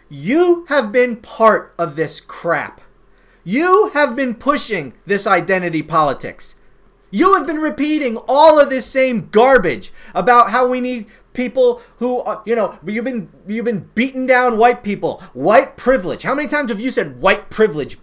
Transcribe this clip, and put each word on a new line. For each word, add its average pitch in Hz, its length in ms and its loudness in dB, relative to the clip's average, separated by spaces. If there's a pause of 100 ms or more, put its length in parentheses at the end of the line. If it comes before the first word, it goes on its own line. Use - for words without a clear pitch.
You 330 600 0
have 262 220 0
been 247 280 2
part - 600 0
of 160 160 -4
this 151 260 -6
crap. 147 600 -6 (640)
You 349 500 2
have 285 220 0
been 254 180 -4
pushing 202 600 -6 (120)
this 196 180 -4
identity 180 580 -2
politics. 151 760 -4 (560)
You 359 220 4
have 294 120 -2
been 311 140 -4
repeating 302 560 -2 (100)
all 302 320 6
of 277 120 4
this 254 160 -4
same 254 440 -2
garbage 208 640 2 (200)
about 240 380 4
how 247 160 0
we 254 140 -2
need 247 260 -6 (260)
people 247 480 0 (180)
who, 247 240 -2
uh, - 220 -6
you 226 120 -2
know, 202 280 -2
you've 208 200 -6
been, 240 240 -8 (180)
you've 214 180 -6
been 214 300 -4
beating 262 320 -2
down 247 320 2
white 240 240 2
people. 170 400 -6 (100)
White 147 440 2
privilege. 185 480 -2
How 214 100 -2
many 294 140 -6
times 285 240 -4
have 202 80 -8
you 254 100 -4
said 143 300 -6
white 202 300 0
privilege, 160 520 -2